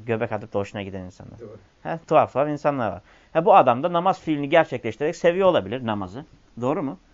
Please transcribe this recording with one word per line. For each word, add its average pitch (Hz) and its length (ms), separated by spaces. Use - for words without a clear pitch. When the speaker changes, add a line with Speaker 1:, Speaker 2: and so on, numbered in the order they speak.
Speaker 1:
Göbek 113 260
atıp 107 200
da 123 60
hoşuna 104 240
giden 95 180
insanlar. 92 400
Speaker 2:
Doğru. 113 180
Speaker 1:
He, 165 240
tuhaf 139 260
tuhaf 143 160
insanlar 143 440
var. 87 100
He, 165 120
bu 185 120
adam 127 260
da 175 100
namaz 175 280
fiilini 143 280
gerçekleştirerek 151 680
seviyor 180 320
olabilir 120 380
namazı. 104 380
Doğru 147 220
mu? 147 160